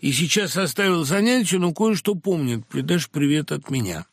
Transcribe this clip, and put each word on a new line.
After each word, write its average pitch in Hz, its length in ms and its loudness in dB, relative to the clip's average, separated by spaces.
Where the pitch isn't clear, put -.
и 143 100 0
сейчас 170 460 0
оставил 185 460 2
занятия, 196 540 2
но 175 140 2
кое-что 208 420 0
помнит. 151 520 -2
Передашь 147 420 -2
привет 147 440 0
от 143 180 -8
меня. 98 420 -4